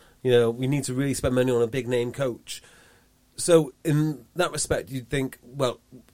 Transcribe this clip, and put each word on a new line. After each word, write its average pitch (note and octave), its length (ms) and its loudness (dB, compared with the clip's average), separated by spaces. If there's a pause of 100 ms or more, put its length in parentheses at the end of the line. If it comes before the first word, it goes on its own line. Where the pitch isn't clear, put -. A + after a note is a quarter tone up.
(220)
You B2+ 100 2
know, A#2+ 180 6
we B2 160 -4
need C3+ 180 0
to B2+ 80 -6
really C3+ 220 -2
spend B2+ 200 -2
money B2+ 160 2
on A#2+ 120 2
a A#2 40 4
big A#2 220 -6
name A#2+ 240 -2
coach." B2+ 500 -8 (760)
So E3 360 4 (120)
in D3+ 420 0 (100)
that E3 160 0
respect, D3 380 -4
you'd C3 200 -8
think, C3+ 320 -4
well, B2+ 380 -4 (340)